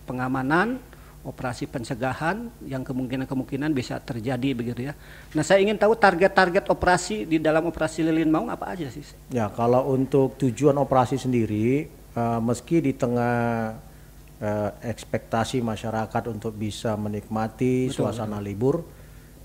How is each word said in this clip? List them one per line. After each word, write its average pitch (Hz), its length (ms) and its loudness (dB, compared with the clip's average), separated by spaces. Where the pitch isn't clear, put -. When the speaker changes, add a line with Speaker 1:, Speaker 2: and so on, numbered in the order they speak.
Speaker 1:
pengamanan, 135 720 0
operasi 131 400 -8
pencegahan 139 800 -4
yang 131 240 -8
kemungkinan-kemungkinan 131 880 -4
bisa 127 240 -4
terjadi 123 560 -4
begitu 120 320 -4
ya. 147 80 -8
Nah, 151 80 2
saya - 160 6
ingin 202 160 4
tahu 208 240 4
target-target 185 720 6
operasi 180 560 2
di 160 160 2
dalam 160 240 4
operasi 160 400 -2
Lilin 160 240 2
Maung 196 240 0
apa - 160 -8
aja 180 160 -8
sih? 120 160 -12
Speaker 2:
Ya, 110 160 2
kalau 123 400 2
untuk 131 480 2
tujuan 139 400 4
operasi 131 400 2
sendiri, 120 720 0
eh, 117 480 -4
meski 120 400 0
di 139 160 0
tengah, 120 800 0
eh, 104 320 -2
ekspektasi - 720 -4
masyarakat 110 720 -4
untuk 107 240 -8
bisa 107 400 -4
menikmati 110 960 -2
Speaker 1:
Betul, - 80 -6
Speaker 2:
suasana 107 400 -4
Speaker 1:
betul. 101 80 -8
Speaker 2:
libur 117 300 0